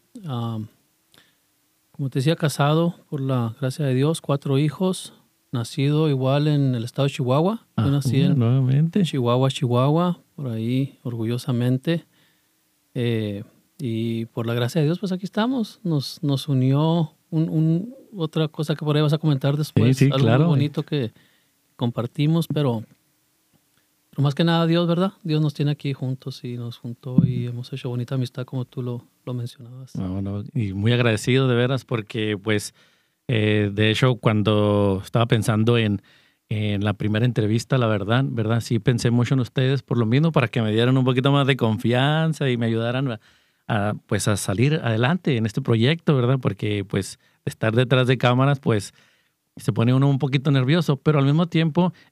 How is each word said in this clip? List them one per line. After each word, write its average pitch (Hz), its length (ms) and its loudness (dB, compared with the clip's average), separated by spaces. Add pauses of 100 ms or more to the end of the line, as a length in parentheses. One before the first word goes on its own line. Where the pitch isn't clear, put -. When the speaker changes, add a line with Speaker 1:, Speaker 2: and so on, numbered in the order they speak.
(260)
Speaker 1:
Ah, 117 320 -8 (1300)
como 139 180 -6
te - 80 -4
decía, 151 180 0
casado 160 600 0 (120)
por 143 140 -6
la 123 360 -2
gracia 135 280 -4
de 131 80 0
Dios, 147 260 0
cuatro 139 380 0
hijos, 185 560 -2 (380)
nacido 147 580 0
igual 139 380 2
en 139 260 2
el 113 100 -4
estado 139 240 -2
de 135 60 -6
Chihuahua. 151 520 0 (120)
Yo - 60 2
Speaker 2:
Ah, 143 40 2
Speaker 1:
nací 135 300 0
Speaker 2:
mira, 135 80 4
Speaker 1:
en 147 120 4
Speaker 2:
nuevamente. 135 680 2
Speaker 1:
Chihuahua, 131 460 2
Chihuahua, 143 680 0 (160)
por 139 120 -8
ahí, 120 540 -4
orgullosamente. 123 1000 -2 (880)
Eh, 110 500 -4 (360)
y 113 480 -4
por 117 200 -8
la 117 60 -2
gracia 120 300 -2
de 143 40 2
Dios, 170 120 -2
pues 185 140 -6
aquí 185 120 -6
estamos. 226 580 -4
Nos, 156 400 -4
nos 139 240 -2
unió 147 680 0 (160)
un, 165 180 0
un, 170 460 0 (200)
otra 156 340 -2
cosa 156 280 -6
que 156 80 -8
por 147 120 2
ahí 151 60 2
vas 151 120 2
a 156 40 2
comentar 143 380 0
después. 131 400 2
Speaker 2:
Sí, 131 100 4
sí, 143 60 4
Speaker 1:
Algo 135 60 0
muy 139 80 4
Speaker 2:
claro. 127 220 4
Speaker 1:
bonito 147 340 0
que 143 300 -4 (640)
compartimos, 143 720 -2
pero... 131 360 -2 (1300)
Pero - 120 -2
más 139 120 2
que 170 100 2
nada 165 220 2
Dios, 170 200 2
¿verdad? 175 260 0 (100)
Dios 156 180 0
nos 151 140 0
tiene 147 180 0
aquí 143 220 -6
juntos 131 500 -8
y 120 140 -10
nos 117 180 -10
juntó 127 500 0
y 120 200 -2
hemos 120 260 -10
hecho 135 160 -8
bonita 123 260 -6
amistad 127 300 -4
como 127 220 -6
tú - 160 -10
lo, 120 220 -8 (200)
lo 127 100 -8
mencionabas. 123 600 -12
Speaker 2:
No, 95 260 -6
no, 101 220 -6 (100)
y 107 200 -2
muy 104 180 2
agradecido 123 560 2
de 123 80 2
veras 123 280 0
porque, 107 540 -4
pues, 104 360 -2 (520)
eh, 107 460 2
de 107 180 2
hecho, 127 260 2
cuando 104 840 2
estaba 113 240 0
pensando 110 520 2
en, 107 240 0 (480)
en 104 340 -2
la 104 80 0
primera 107 320 -2
entrevista, 117 540 0
la 120 100 2
verdad, 107 400 0
¿verdad? 117 320 -2
Sí 113 180 -2
pensé 120 320 0
mucho 120 240 2
en 131 60 2
ustedes 131 420 -2
por - 160 -4
lo 117 80 2
mismo, 143 240 2
para 151 160 2
que 120 160 -2
me 110 80 0
dieran 120 260 2
un 131 80 2
poquito 131 280 2
más 139 140 2
de 135 100 2
confianza 135 920 0
y 123 80 0
me 117 80 -2
ayudaran 117 460 -2
a, 107 80 -10 (480)
a, 107 260 -2 (120)
pues, 104 220 -2
a 104 80 2
salir 113 460 0
adelante 123 540 0
en 110 100 0
este 123 160 -6
proyecto, 135 520 0
¿verdad? 127 280 2
Porque, 104 420 -4
pues, 98 340 -6 (280)
estar 110 280 -2
detrás 127 340 2
de 127 100 2
cámaras, 135 420 2
pues, 107 320 -2 (640)
se - 160 -4
pone 117 220 2
uno 135 140 4
un 139 100 2
poquito 139 320 -2
nervioso, 139 460 2
pero 151 220 0
al 135 80 2
mismo 156 200 2
tiempo, 170 460 0 (200)